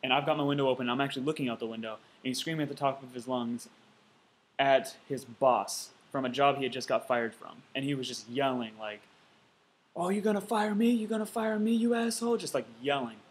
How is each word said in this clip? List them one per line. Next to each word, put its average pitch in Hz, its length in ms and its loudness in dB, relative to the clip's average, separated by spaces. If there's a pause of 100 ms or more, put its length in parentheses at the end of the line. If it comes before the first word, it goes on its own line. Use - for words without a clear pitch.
And 131 100 2
I've 143 120 4
got 151 120 2
my 147 60 0
window 143 240 2
open, 127 220 0
I'm 123 120 0
actually 139 220 -2
looking 143 260 -2
out 113 100 -4
the - 60 -8
window, 113 280 -8
and - 360 -12
he's 127 100 -4
screaming 160 240 -4
at 143 60 -2
the 143 60 -8
top 135 280 -2
of 127 100 -18
his 120 140 -10
lungs 120 400 -4 (920)
at 135 380 4 (120)
his 135 180 -6
boss 117 640 2 (220)
from 135 140 -2
a 127 40 0
job 139 280 4
he 139 60 -4
had 127 100 -2
just 123 140 -6
got - 200 0
fired 117 260 0
from. - 300 -18 (120)
And 135 100 -2
he 143 80 0
was 131 140 -4
just 123 220 -10
yelling, 123 500 0
like, 107 220 -10 (920)
Oh, 175 140 -2
you 202 120 2
gonna 208 180 2
fire 214 340 0
me? 226 180 4
You 226 160 2
gonna 214 180 -2
fire 220 340 -2
me, 214 140 2
you 233 200 2
asshole? 233 440 0
Just, 185 160 -4
like, 127 120 0 (160)
yelling. 127 360 0 (140)